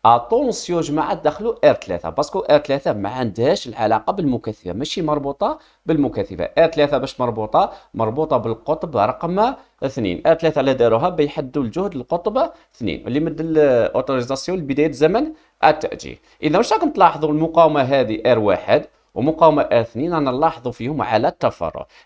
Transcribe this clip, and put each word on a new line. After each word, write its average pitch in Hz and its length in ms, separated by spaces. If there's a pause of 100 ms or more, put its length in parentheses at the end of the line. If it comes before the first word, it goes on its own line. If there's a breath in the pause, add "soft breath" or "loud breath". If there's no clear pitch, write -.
اتونسيون 175 760
جماعة 151 340
دخلوا 151 560
ار 120 40
ثلاثة، 85 360
باسكو 101 280
ار 143 200
ثلاثة 139 340
ما 101 160
عندهاش 123 600
العلاقة 110 440
بالمكثفة، 120 600
ماشي 151 300
مربوطة 151 560 (280 soft breath)
بالمكثفة. 107 580
ار 160 260
ثلاثة 143 280
باش 131 220
مربوطة، 120 520 (220 loud breath)
مربوطة 123 420
بالقطب 120 600
رقم 180 580 (280 soft breath)
اثنين. 107 440
ار 160 80
ثلاثة 156 280
لا 135 100
داروها 120 360
بيحدوا 147 540
الجهد 170 320
للقطب 208 560 (260 soft breath)
اثنين، 92 300
اللي 127 140
مد 156 200
الاوتوريزاسيون 135 1160
لبداية 147 340
زمن 170 340 (380 soft breath)
التأجيل. - 540 (240 soft breath)
إذا 156 160
واش 247 140
راكم 427 180
تلاحظوا؟ 156 400
المقاومة 156 500
هذه 127 460
ار 120 120
واحد 104 480 (280)
ومقاومة 151 480
ار 117 180
اثنين 151 340
رانا 143 160
نلاحظوا 127 420
فيهم 127 300
على 117 260
التفرع. 82 580 (200 soft breath)